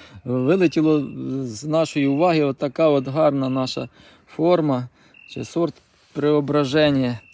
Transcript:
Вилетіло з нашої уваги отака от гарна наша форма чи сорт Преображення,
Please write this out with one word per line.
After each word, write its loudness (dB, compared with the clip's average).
Вилетіло 2
з -10
нашої 0
уваги 2
отака 0
от 2
гарна 0
наша -4
форма 0
чи -10
сорт -4
Преображення, 0